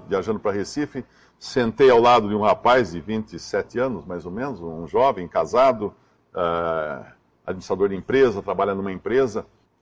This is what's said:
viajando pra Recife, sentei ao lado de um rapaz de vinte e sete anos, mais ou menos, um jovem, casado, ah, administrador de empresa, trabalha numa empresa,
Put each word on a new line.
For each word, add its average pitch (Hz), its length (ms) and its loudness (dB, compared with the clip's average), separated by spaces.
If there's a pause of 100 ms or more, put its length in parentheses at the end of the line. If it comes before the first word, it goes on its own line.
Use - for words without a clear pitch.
viajando 95 320 -2
pra 104 100 -2
Recife, 123 540 -6 (340)
sentei 123 520 2
ao 120 100 8
lado 120 280 6
de 104 60 -2
um 104 80 0
rapaz 110 480 2
de 85 100 -10
vinte 107 340 -8
e 80 40 -12
sete 101 400 -6
anos, 117 260 -4
mais 87 220 -10
ou 87 60 -12
menos, 117 280 -10
um 82 260 -12
jovem, 98 420 0
casado, 107 680 0 (400)
ah, 82 760 -4 (340)
administrador 92 420 -2
de 98 60 -8
empresa, 110 480 2
trabalha 98 320 -2
numa 98 160 -6
empresa, 107 560 -4 (360)